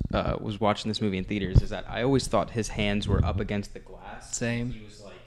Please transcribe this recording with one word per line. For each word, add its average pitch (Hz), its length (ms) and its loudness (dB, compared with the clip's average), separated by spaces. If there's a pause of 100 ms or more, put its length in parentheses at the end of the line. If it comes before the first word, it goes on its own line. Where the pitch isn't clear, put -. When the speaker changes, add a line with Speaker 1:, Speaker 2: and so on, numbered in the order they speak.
(140)
Speaker 1:
uh, - 260 2
was 104 200 -6
watching 107 300 2
this 104 120 -2
movie 98 160 0
in 92 60 -2
theaters, 95 400 4
is - 80 -4
that 92 180 -6
I 104 140 -2
always 131 240 4
thought 104 240 2
his 110 180 -2
hands 104 380 0
were 95 180 4
up 101 140 0
against 101 340 -4
the 95 60 -12
glass. - 560 -14
Speaker 2:
Same. 120 360 -2
Speaker 1:
He 107 120 -10
was - 180 -18
like - 120 -18 (120)